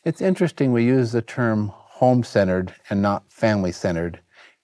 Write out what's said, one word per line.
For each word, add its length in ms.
It's 180
interesting 500
we 120
use 280
the 80
term 540
home-centered 1000
and 140
not 280
family-centered. 880